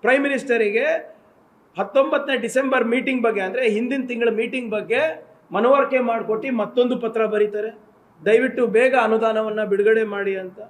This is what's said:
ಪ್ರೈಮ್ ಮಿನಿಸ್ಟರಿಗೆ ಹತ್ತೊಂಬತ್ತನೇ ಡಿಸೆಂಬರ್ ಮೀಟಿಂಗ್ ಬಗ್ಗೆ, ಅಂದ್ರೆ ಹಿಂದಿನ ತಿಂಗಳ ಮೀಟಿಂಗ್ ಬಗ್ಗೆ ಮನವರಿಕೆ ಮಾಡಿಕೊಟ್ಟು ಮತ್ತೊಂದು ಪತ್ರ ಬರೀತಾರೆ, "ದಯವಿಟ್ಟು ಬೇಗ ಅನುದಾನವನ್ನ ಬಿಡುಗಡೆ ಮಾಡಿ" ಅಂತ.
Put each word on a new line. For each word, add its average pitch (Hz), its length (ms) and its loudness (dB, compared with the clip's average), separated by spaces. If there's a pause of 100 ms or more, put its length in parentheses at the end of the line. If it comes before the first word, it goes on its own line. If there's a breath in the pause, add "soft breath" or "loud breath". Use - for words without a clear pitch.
ಪ್ರೈಮ್ 262 220 2
ಮಿನಿಸ್ಟರಿಗೆ 233 640 0 (920)
ಹತ್ತೊಂಬತ್ತನೇ 277 580 0
ಡಿಸೆಂಬರ್ 254 480 0
ಮೀಟಿಂಗ್ 254 380 0
ಬಗ್ಗೆ, 214 180 0
ಅಂದ್ರೆ 190 280 -2
ಹಿಂದಿನ 240 400 -2
ತಿಂಗಳ 233 200 0
ಮೀಟಿಂಗ್ 233 420 -4
ಬಗ್ಗೆ 220 560 -2 (260)
ಮನವರಿಕೆ 262 460 2
ಮಾಡಿಕೊಟ್ಟು 233 540 -2
ಮತ್ತೊಂದು 226 460 0
ಪತ್ರ 220 280 -2
ಬರೀತಾರೆ, 208 520 -2 (480)
"ದಯವಿಟ್ಟು 247 400 2
ಬೇಗ 240 280 4
ಅನುದಾನವನ್ನ 220 720 0
ಬಿಡುಗಡೆ 208 400 2
ಮಾಡಿ" 202 320 -4
ಅಂತ. 185 220 -12 (120)